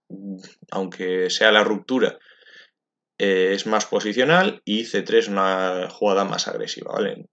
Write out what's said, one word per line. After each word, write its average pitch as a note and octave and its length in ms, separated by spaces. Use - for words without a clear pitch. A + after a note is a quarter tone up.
aunque F#2 600
sea A2 220
la G#2+ 120
ruptura, G#2 560
eh, F#2+ 360
es G2 140
más G#2+ 180
posicional C3+ 800
y A2 200
C G#2 180
tres G#2+ 240
una F#2+ 600
jugada G2 360
más - 220
agresiva, - 440
¿vale? - 420